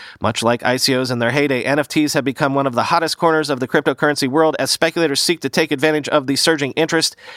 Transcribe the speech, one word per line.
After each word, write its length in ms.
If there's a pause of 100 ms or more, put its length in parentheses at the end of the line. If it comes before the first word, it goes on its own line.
(200)
Much 220
like 220
I 140
C 180
Os 160
in 80
their 100
heyday, 320
N 160
F 80
Ts 280
have 100
become 320
one 100
of 80
the 80
hottest 360
corners 320
of 100
the 80
cryptocurrency 580
world 320
as 140
speculators 480
seek 220
to 60
take 220
advantage 380
of 180
the 80
surging 380
interest 420 (220)